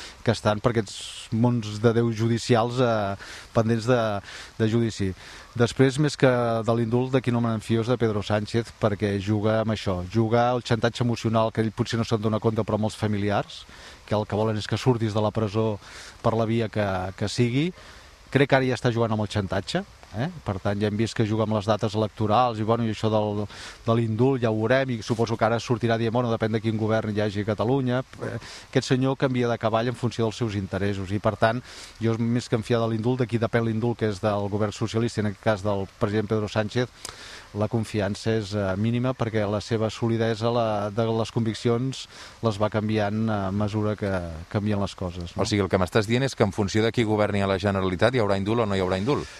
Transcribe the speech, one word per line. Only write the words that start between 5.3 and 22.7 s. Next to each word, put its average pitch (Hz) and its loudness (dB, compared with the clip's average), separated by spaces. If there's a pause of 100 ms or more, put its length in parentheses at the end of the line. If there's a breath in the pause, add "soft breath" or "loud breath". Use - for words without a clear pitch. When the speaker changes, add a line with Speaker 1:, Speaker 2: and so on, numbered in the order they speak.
Speaker 1:
Després, 131 2
més 151 0
que 135 6
de 117 0
l'indult, 123 0
de 135 4
qui 123 0
no 117 2
me 113 0
n'enfio 113 0
és 110 -2
de 123 2
Pedro 107 0
Sánchez, 107 0
perquè 101 0
juga 107 2
amb 110 0
això, 95 -2 (160)
juga 113 4
el 123 -2
xantatge 117 0
emocional, 113 2
que 113 0
ell 107 -2
potser 113 -2
no 117 0
se'n 110 0
dona 107 0
compte, 110 0
però 107 0
amb 107 0
els 104 -4
familiars, 104 -2 (420 loud breath)
que - 0
el 107 2
que 107 0
volen 107 0
és - -10
que 110 0
surtis 113 2
de 107 0
la 107 0
presó 110 0 (500 loud breath)
per 110 2
la 113 2
via 113 0
que, 104 0 (320)
que 104 -2
sigui, 127 0 (580 loud breath)
crec 135 4
que 139 6
ara 131 2
ja 123 0
està 127 0
jugant 113 2
amb 107 0
el 104 -4
xantatge, 98 -2 (380)
eh? 127 -2 (180)
Per 120 -4
tant, 104 -2
ja 104 2
hem 104 -2
vist 110 0
que 117 2
juga 110 0
amb 107 0
les 101 -2
dates 104 0
electorals 107 2
i, 110 -2
bueno, 117 2